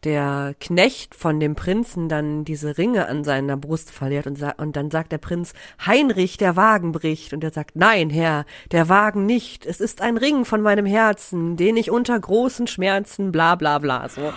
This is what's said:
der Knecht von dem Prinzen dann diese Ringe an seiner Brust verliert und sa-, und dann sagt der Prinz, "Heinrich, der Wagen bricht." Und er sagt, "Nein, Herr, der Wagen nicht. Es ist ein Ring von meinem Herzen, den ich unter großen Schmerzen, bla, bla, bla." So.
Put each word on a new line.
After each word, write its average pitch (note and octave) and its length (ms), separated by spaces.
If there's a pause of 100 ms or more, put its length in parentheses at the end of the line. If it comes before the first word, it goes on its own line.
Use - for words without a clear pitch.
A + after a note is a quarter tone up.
der C#3+ 580
Knecht - 540
von D3+ 260
dem D3+ 140
Prinzen F3+ 560
dann D3+ 340
diese D3 320
Ringe G3+ 320
an C#3+ 160
seiner C#3 320
Brust D3 340
verliert C#3 360
und C#3+ 100
sa-, C#3+ 220
und D3+ 180
dann D3 140
sagt D#3+ 220
der D#3 60
Prinz, F3 360 (320)
"Heinrich, G#3+ 500
der F3+ 200
Wagen F#3+ 360
bricht." D#3 400
Und D3+ 100
er D#3+ 80
sagt, - 240
"Nein, F3 360
Herr, D#3 340 (260)
der E3 200
Wagen G3+ 340
nicht. A#3 400
Es E3+ 160
ist - 220
ein A#3 160
Ring C4+ 260
von G#3+ 160
meinem G#3 240
Herzen, G3 720
den F#3+ 220
ich A3+ 120
unter A#3+ 300
großen A#3+ 460
Schmerzen, G3 680
bla, E3 220
bla, D3+ 240
bla." C3+ 320
So. D3 260